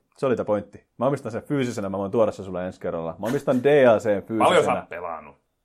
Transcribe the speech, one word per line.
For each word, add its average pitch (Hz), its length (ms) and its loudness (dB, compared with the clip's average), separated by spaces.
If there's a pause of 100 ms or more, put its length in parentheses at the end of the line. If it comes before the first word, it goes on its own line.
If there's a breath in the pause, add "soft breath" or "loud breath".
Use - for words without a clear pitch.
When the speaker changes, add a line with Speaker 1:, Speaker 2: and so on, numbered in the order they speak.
(160)
Speaker 1:
Se 143 100 -2
oli 120 100 2
tää 95 80 -2
pointti. - 400 -4 (140)
Mä 117 80 0
omistan 139 260 -4
sen 107 100 -8
fyysisenä, 120 460 -4
mä 95 100 -6
voin 98 120 -4
tuoda 113 220 2
sen 101 120 -10
sulle 92 220 -6
ensi 92 140 -12
kerralla. 82 380 -6
Mä 101 80 -6
omistan 131 360 0
D 139 240 6
L 110 120 6
C:n 101 240 0
fyysisenä. 113 220 0
Speaker 2:
Paljon 165 200 4
sä 143 100 0
oot - 140 -8
pelannut? 80 480 -12 (280)